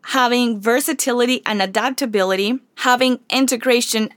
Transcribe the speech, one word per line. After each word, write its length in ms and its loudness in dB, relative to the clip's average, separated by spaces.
having 580 0
versatility 840 0
and 160 -2
adaptability, 1000 -2
having 420 2
integration 880 0